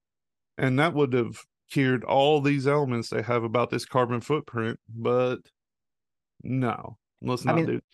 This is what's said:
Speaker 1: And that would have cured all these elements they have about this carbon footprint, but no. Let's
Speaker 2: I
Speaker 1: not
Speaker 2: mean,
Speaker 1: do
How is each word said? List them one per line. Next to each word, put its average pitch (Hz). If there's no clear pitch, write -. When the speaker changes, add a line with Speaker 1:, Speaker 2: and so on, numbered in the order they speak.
Speaker 1:
And 131
that 160
would 143
have 117
cured 131
all 147
these 139
elements 135
they 120
have 117
about 117
this 123
carbon 123
footprint, 117
but 120
no. -
Let's 123
Speaker 2:
I 147
Speaker 1:
not 160
Speaker 2:
mean, 165
Speaker 1:
do 120